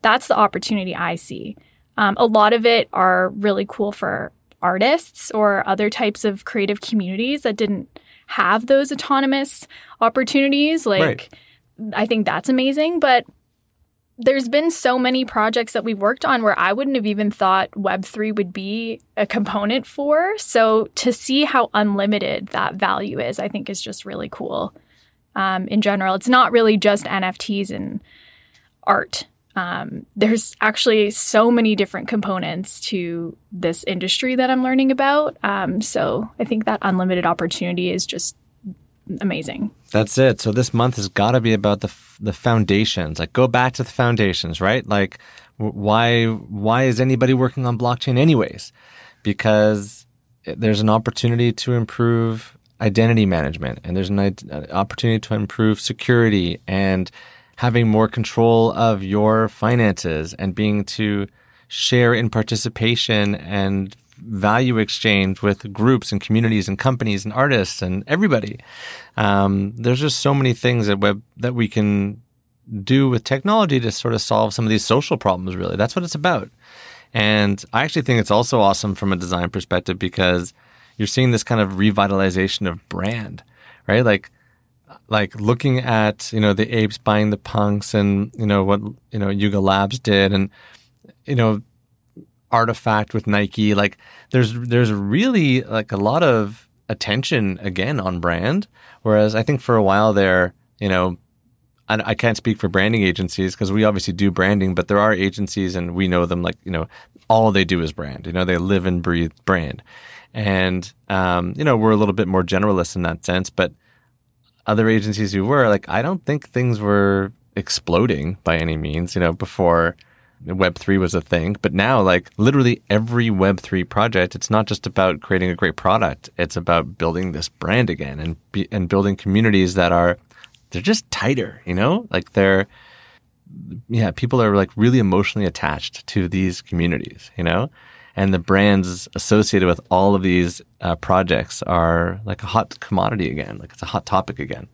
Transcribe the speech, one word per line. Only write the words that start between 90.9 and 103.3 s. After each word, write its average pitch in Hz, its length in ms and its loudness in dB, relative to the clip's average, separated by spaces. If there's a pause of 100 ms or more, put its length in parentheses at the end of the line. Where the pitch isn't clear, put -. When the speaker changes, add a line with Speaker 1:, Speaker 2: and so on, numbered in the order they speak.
Speaker 2:
you 139 100 -4
know, 110 260 2 (920)
Artifact 113 640 0
with 110 140 -2
Nike. 104 480 2
Like, 101 220 0 (340)
there's, 117 220 2
there's 120 380 0
really, 131 680 2
like, 110 300 -4
a 101 60 -2
lot 117 260 2
of 113 440 0 (220)
attention, 107 720 -2
again, 101 380 -4
on 92 200 -4
brand. 90 480 -2 (340)
Whereas 107 340 2
I 110 80 0
think 139 180 -2
for 120 140 0
a 110 80 4
while 101 300 4
there, 92 400 2 (260)
you 101 100 -2
know, 90 280 0 (720)
I, 110 120 0 (100)
I - 40 2
can't 113 220 0
speak 107 200 -2
for 101 120 -4
branding 101 340 2
agencies 92 520 -2